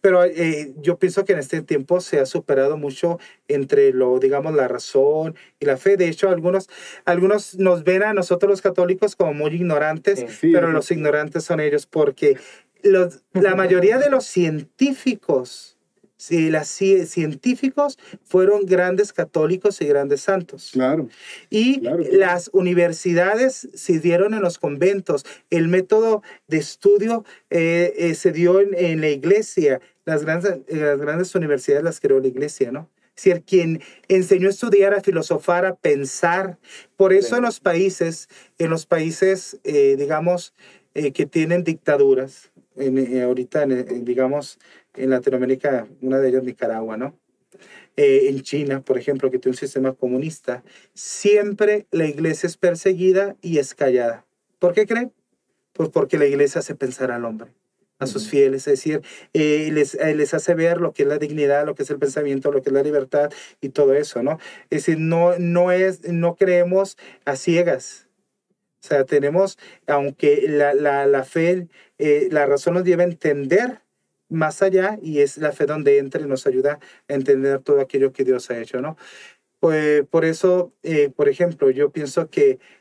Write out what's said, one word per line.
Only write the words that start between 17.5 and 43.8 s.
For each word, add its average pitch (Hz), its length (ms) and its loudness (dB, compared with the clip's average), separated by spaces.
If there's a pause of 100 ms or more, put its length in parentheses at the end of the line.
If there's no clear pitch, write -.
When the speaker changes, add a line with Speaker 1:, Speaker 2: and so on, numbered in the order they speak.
Speaker 1:
fueron 196 420 2
grandes 185 480 0
católicos 180 680 -2
y 165 60 -2
grandes 143 340 0
santos. - 520 -4
Speaker 3:
Claro. 131 340 0 (420)
Speaker 1:
Y 247 320 2
Speaker 3:
Claro, 339 220 -2
claro. 170 140 2
Speaker 1:
las 180 360 2
universidades 180 1200 0
se 165 260 -2
dieron 175 340 2
en 214 80 -4
los 175 180 -2
conventos. 170 680 -2 (240)
El 165 180 0
método 208 540 2 (260)
de 156 100 -2
estudio, 202 680 0 (240)
eh, 170 480 0
eh, 165 180 -2
se 180 160 0
dio 175 280 4
en, 202 140 2
en 165 280 0
la 156 80 0
iglesia. 151 720 0 (240)
Las 156 180 -2
grandes, 175 280 -2 (160)
eh, 160 80 -8
las 147 240 0
grandes 156 360 -4
universidades 147 480 0
las 165 160 -4
creó 135 200 2
la 131 80 -2
iglesia, 127 440 -4
¿no? 156 180 -12 (260)
Es - 100 -20
decir, 175 180 2
quien 165 380 0 (260)
enseñó 185 400 2
a 196 40 2
estudiar, 202 420 2
a 196 80 0
filosofar, 175 640 -2
a 185 100 -2
pensar. 170 840 -2 (400)
Por 190 160 4
eso 190 160 4
Speaker 2:
Sí. 240 60 -2
Speaker 1:
en 247 80 0
los 233 160 -4
países, 175 680 -2 (300)
en 165 140 -2
los 165 160 -4
países, 170 760 -2
eh, 139 340 2
digamos, 160 560 -4 (420)
eh, 147 160 -4
que 143 160 -2
tienen 165 360 -2
dictaduras, 139 880 0 (240)
en, 135 220 -2
eh, 127 240 -2
ahorita, 123 420 -2
en, 139 80 0
en, 127 340 -4